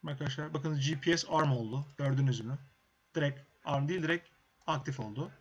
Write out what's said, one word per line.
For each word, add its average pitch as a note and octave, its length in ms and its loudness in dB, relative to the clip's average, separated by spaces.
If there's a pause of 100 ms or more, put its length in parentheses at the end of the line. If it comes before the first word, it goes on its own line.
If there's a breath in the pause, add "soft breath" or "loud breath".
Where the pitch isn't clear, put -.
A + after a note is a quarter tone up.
Arkadaşlar D3 480 -4
bakın D3 260 0
G C#3+ 200 0
P E3+ 160 4
S - 120 -4
arm D3+ 240 4
oldu. A#2+ 340 -2 (120)
Gördünüz C3+ 420 2
mü? A#2+ 180 -6 (560)
Direkt C#3+ 260 0 (240)
arm C#3+ 240 0
değil, D#3 140 0
direkt E3 260 0 (380)
aktif D3 340 -2
oldu. A2+ 400 -6